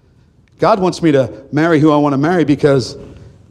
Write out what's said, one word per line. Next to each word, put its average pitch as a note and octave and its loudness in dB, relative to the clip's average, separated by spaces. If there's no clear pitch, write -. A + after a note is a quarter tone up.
God G3+ 0
wants F3+ -2
me E3 2
to C3 -2
marry D#3 0
who D#3 4
I D3 2
want D3 0
to C3+ -2
marry D#3+ 0
because C#3 0